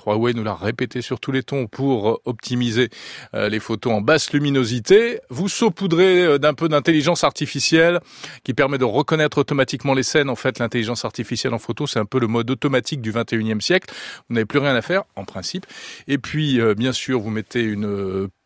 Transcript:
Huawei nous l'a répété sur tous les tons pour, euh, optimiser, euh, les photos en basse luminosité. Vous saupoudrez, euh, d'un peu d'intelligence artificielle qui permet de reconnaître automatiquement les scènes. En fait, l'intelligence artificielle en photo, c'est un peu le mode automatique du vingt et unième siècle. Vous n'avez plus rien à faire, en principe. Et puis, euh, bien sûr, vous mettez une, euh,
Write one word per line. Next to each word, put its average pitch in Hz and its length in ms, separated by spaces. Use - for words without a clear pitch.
Huawei 113 280
nous 110 100
l'a 104 100
répété 117 480
sur - 160
tous - 140
les 131 100
tons 135 240
pour, 127 440
euh, - 160
optimiser, 123 640
euh, 107 140
les 107 100
photos 113 340
en 107 80
basse 143 320
luminosité. 143 840
Vous 165 180
saupoudrez, 185 760
euh, 143 140
d'un 147 160
peu 165 140
d'intelligence 151 560
artificielle 160 720
qui 123 100
permet 139 240
de 127 60
reconnaître 151 540
automatiquement 139 560
les 131 100
scènes. 143 260
En 117 60
fait, 127 240
l'intelligence 117 440
artificielle 117 500
en 113 40
photo, 135 300
c'est - 100
un 107 60
peu 131 160
le 113 80
mode 117 220
automatique 135 500
du 110 100
vingt 113 220
et 117 40
unième 110 240
siècle. - 320
Vous 120 60
n'avez 110 120
plus 143 140
rien 139 160
à 113 60
faire, 190 200
en 98 80
principe. - 420
Et 139 120
puis, 143 420
euh, 110 140
bien 123 180
sûr, 127 280
vous 107 100
mettez 110 320
une, 107 240
euh, 98 420